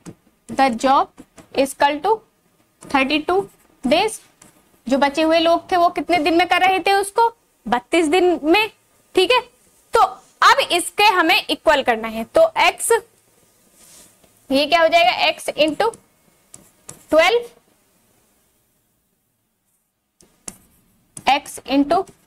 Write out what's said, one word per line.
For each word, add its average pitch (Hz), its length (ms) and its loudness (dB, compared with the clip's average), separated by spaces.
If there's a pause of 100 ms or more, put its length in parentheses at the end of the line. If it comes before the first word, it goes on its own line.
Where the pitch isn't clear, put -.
(480)
the 269 180 0 (160)
job 269 420 -2 (300)
equal 285 460 -2
to 403 120 -2 (680)
thirty-two 302 580 -2 (440)
days। 349 360 -2 (680)
जो 262 120 0
बचे 285 240 0
हुए 320 160 2
लोग 339 340 0
थे 370 40 2
वो 349 140 4
कितने 349 280 -2
दिन 320 160 0
में 349 140 2
कर 349 120 0
रहे 370 200 2
थे 392 140 0
उसको, 415 340 0 (380)
बत्तीस 269 420 0
दिन 339 360 2
में, 415 240 2 (460)
ठीक 370 180 2
है। 480 80 2 (540)
तो 453 60 2 (420)
अब 440 160 6 (140)
इसके 349 320 -2
हमें 370 460 2
equal 294 320 0
करना 226 260 -2
है, 220 160 -10
तो 659 240 2 (180)
एक्स, - 260 -2 (1600)
ये 277 160 0
क्या 330 160 0
हो 320 60 2
जाएगा, 339 400 0
एक्स - 200 -6 (100)
into 320 340 -2 (1160)
ट्वेल्व, 392 400 2 (3750)
x 285 380 -4
into 285 340 -2 (240)